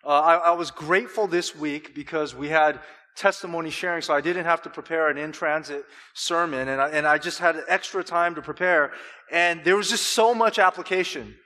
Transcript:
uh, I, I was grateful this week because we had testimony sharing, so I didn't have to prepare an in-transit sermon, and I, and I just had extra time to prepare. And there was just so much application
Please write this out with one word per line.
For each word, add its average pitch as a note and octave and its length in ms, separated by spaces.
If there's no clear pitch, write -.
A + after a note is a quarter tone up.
uh, - 40
I, D3+ 300
I E3+ 160
was E3+ 180
grateful G3 560
this F3 280
week D3+ 380
because D3 400
we C#3+ 160
had D3+ 300
testimony E3+ 540
sharing, E3+ 320
so D#3 140
I C#3 60
didn't F3 240
have E3 180
to E3 80
prepare D#3+ 380
an C#3+ 100
in-transit D3+ 680
sermon, D#3 540
and C3+ 120
I, D3 80
and D3+ 160
I D3+ 140
just D#3+ 180
had E3+ 180
extra F#3 360
time E3+ 300
to D#3 80
prepare. D#3 520
And E3+ 320
there F#3 140
was G#3 140
just - 160
so A3+ 260
much A3+ 240
application F3+ 800